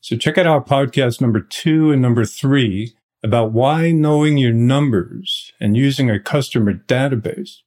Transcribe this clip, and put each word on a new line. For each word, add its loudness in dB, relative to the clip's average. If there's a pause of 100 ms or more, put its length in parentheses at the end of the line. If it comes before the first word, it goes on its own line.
So -6
check 0
out 4
our 4
podcast 0
number 0
two 0
and 2
number 2
three -2 (260)
about 0
why 0
knowing 2
your 2
numbers -2
and 0
using 0
a -2
customer -2
database -4